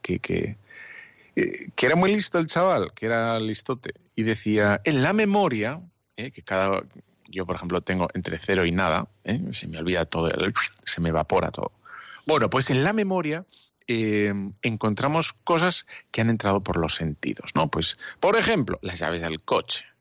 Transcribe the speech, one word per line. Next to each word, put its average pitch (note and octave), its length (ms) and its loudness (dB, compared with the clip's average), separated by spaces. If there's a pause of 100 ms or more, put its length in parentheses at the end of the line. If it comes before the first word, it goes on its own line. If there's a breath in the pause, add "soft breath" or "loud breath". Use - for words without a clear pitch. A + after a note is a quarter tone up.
que, F2 180 -4
que, F2+ 380 -4 (800 loud breath)
eh, - 360 -2
que - 120 2
era C#3 100 6
muy F#3+ 180 6
listo G3+ 240 0
el E3 80 4
chaval, E3 480 2
que - 120 -8
era A2+ 340 0
listote, A2 540 -4 (220)
y A2+ 80 0
decía, G#2+ 600 2
en C#3 180 2
la D#3 120 2
memoria, F3 680 2 (360)
¿eh? A#2 140 -10
que - 100 -20
cada, F#2+ 420 0 (440)
yo F#2 180 -6
por F2 100 -2
ejemplo F2+ 260 -2
tengo F#2 320 0
entre F2 240 -4
cero F#2 280 2
y E2+ 60 2
nada, F2 360 0 (160)
¿eh? A#2 180 -2 (100)
se - 160 -6
me D#2+ 100 -10
olvida E2+ 280 0
todo, E2 240 0 (540)
se - 180 -4
me E2 80 2
evapora E2 420 2
todo. - 200 -6 (540 loud breath)
Bueno, C3 240 2
pues C3+ 200 2
en C3 140 4
la F#3+ 100 2
memoria, F#3 520 -2 (420 loud breath)
eh, G#2+ 460 2 (280)
encontramos A#2+ 720 0
cosas E3+ 520 0 (260 loud breath)
que - 100 -2
han A2+ 80 4
entrado G#2 320 2
por F#2+ 160 -2
los D#2+ 180 0
sentidos, - 600 -4
¿no? D#2+ 140 2
Pues, - 280 -2 (220 loud breath)
por - 180 4
ejemplo, E3 440 2
las F#2 180 -6
llaves E2 220 -2
del E2 200 -4
coche. - 440 -2 (160)